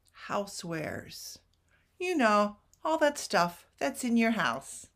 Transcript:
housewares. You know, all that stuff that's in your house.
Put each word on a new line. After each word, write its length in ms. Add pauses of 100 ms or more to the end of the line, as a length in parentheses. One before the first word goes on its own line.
(300)
housewares. 1080 (600)
You 160
know, 400 (260)
all 180
that 180
stuff 480 (120)
that's 280
in 100
your 160
house. 640